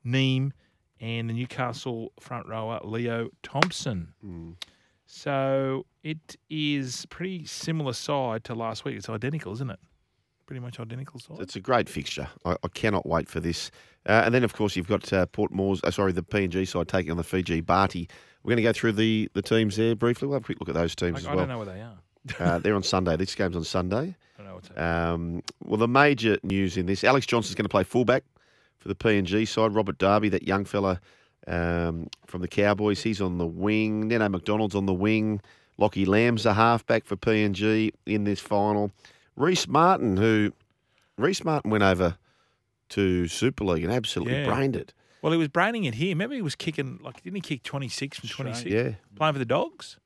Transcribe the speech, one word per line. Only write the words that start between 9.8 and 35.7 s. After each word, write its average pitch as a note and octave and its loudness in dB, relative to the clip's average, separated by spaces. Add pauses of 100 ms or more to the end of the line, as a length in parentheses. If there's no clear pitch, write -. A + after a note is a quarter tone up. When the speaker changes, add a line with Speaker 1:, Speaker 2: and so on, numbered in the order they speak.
Speaker 1:
Pretty C3 -12
much B2 -12
identical B2+ -12
side. - -18
Speaker 2:
It's G2 -10
a G2 -6
great A#2+ 2
fixture. - -6 (160)
I, F2 2 (100)
I F2 -4
cannot G2+ 0
wait D#2+ 0
for - -4
this. E2+ -4 (340)
Uh, G#2+ 6
and A#2 4
then, B2 4
of G#2+ 0
course, G#2 -2
you've F2 -4
got, G2+ -2
uh, F#2 4
Port - -2
Moors-, G2 0
uh, - 2
sorry, G2 0
the F2 -2
P G2+ 0
N F2+ -2
G F#2+ 0
side E2+ -2
taking F2 -2
on E2+ 0
the E2+ -2
Fiji E2+ 0
Bati. F2 2 (340)
We're - -6
gonna A#2 4
go A2+ 4
through A#2 2
the, A2 2
the G2 0
teams G#2+ 2
there A2+ 2
briefly. A#2+ 0
We'll C#3+ -2
have B2+ -2
a - -14
quick - -8
look - -8
at C#2+ -4
those E2 0
teams F2 -2
Speaker 1:
I, E2 -6
Speaker 2:
as E2+ -10
Speaker 1:
I - -6
Speaker 2:
well. F#2 0
Speaker 1:
don't F#2 0
know B2 -6
where A2 -8
they F#2+ -12
are. A2+ -16 (400)
Speaker 2:
Uh, F2 2
they're G#2 2
on G2 2
Sunday. F#2 2
This F#2 -2
game's F#2 -2
on E2 -2
Sunday. F2+ -2
Speaker 1:
I E3+ -4 (220)
don't G2+ -20
know F#2 -16
what's F2 -20
happening. E2+ -2
Speaker 2:
Um, - -8 (220)
well, G#2+ 0
the A#2 4
major B2 4
news F#2+ 0
in F#2 0
this, F#2+ 0
Alex C3 4
Johnson's A#2 0
gonna G#2 -2
play G2 4
fullback B2 2 (540)
for - -14
the G2 -4
P A2 2
N G2 4
G G#2 2
side. A2 0
Robert G2 0
Darby, G#2 4
that F#2 0
young F#2+ 0
fella, F#2+ 0 (460)
um, E2+ -2 (180)
from F2+ -6
the F2+ -4
Cowboys, G2+ 2
he's G2+ -2
on F2+ -2
the E2+ 0
wing. G#2+ 0
Neno A2 2
McDonald's G2+ 0
on G2 2
the G2 2
wing. G#2+ 2 (380)